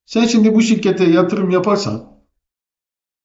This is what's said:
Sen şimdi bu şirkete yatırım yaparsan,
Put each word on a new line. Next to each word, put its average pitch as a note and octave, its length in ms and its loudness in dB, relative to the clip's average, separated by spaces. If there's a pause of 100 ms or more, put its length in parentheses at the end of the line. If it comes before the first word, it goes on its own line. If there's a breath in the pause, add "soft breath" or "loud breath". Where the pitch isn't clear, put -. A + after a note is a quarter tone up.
Sen A#3 200 -2
şimdi A3 300 2
bu A3 60 4
şirkete F#3+ 420 0
yatırım F3+ 460 0
yaparsan, F#3 720 -4 (1040)